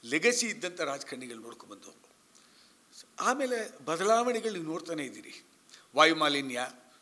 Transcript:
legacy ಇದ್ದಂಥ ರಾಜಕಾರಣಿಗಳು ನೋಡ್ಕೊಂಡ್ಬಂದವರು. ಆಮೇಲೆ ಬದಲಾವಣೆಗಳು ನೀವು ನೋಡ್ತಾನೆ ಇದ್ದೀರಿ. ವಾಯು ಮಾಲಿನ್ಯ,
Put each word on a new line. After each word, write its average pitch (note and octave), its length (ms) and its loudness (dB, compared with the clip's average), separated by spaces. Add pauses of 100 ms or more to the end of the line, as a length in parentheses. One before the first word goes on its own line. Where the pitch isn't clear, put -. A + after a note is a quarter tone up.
legacy G3+ 420 2
ಇದ್ದಂಥ F3+ 340 -6
ರಾಜಕಾರಣಿಗಳು B2+ 600 -8
ನೋಡ್ಕೊಂಡ್ಬಂದವರು. A2 680 -20 (1120)
ಆಮೇಲೆ A#3+ 640 -2
ಬದಲಾವಣೆಗಳು A3 680 2
ನೀವು E3+ 120 -6
ನೋಡ್ತಾನೆ D#3+ 400 -6
ಇದ್ದೀರಿ. G#2 400 -14 (520)
ವಾಯು D#3+ 200 8
ಮಾಲಿನ್ಯ, C3+ 520 0 (340)